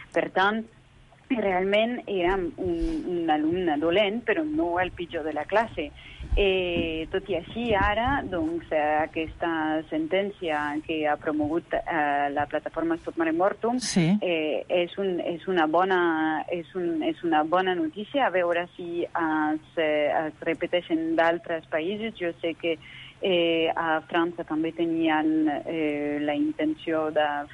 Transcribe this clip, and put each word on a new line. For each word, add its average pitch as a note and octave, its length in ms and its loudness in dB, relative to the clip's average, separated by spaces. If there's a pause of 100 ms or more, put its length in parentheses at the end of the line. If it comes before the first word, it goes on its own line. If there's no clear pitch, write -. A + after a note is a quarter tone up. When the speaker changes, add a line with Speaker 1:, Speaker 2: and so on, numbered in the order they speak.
(120)
Speaker 1:
Per E3 180 0
tant, G#3 340 2 (640)
realment G#3 800 2
era F#3+ 300 2
un, E3 720 -2
un E3+ 220 -2
alumne D#3 480 2
dolent, G3 460 2
però D#4 200 0
no E3+ 360 0
el F3+ 120 -2
pitjor E3+ 320 -6
de D#3 80 -4
la D3+ 120 -4
classe. G3 460 0 (480)
Eh, E3+ 720 0
tot F#3+ 200 -4
i F3+ 80 0
així, A#3 360 -4
ara, G#3+ 540 2
doncs, E3 420 -2
eh, D#3 100 2 (220)
aquesta D#3+ 880 -2
sentència D#3+ 720 -2 (260)
que D#3 220 -4
ha D3 80 2
promogut, D3+ 560 -2
eh, C#3+ 580 0
la D3 160 0
plataforma E3 540 -2
Stop - 160 -8
Mare E4 160 0
Mortum, A3+ 480 2
Speaker 2:
Sí. F#3 400 4
Speaker 1:
eh, D#3 480 0
és F3 300 0
un, F#3+ 220 0
és E3+ 280 -6
una F3 180 4
bona, E3 840 2
és F3 240 -6
un, E3+ 280 -2
és D#3+ 220 -2
una D#3 180 4
bona F3+ 320 2
notícia, G#3 520 -2
a F#3+ 40 2
veure F3 460 0
si E3+ 260 -6
es, D#3 580 0 (180)
eh, D3+ 340 2 (160)
es D3+ 120 -8
repeteix E3+ 500 -2
en D#3+ 260 0
d'altres E3+ 500 2
països. G#3 540 -4
Jo E3+ 200 -2
sé E3 140 -2
que, E3 240 -2 (440)
eh, E3+ 520 2
a D#3+ 280 0
França E3+ 420 -2
també D#3+ 280 -2
tenien, D#3 760 2 (160)
eh, D3 560 -2
la D3 140 0
intenció D#3 760 0
de D3+ 140 2 (300)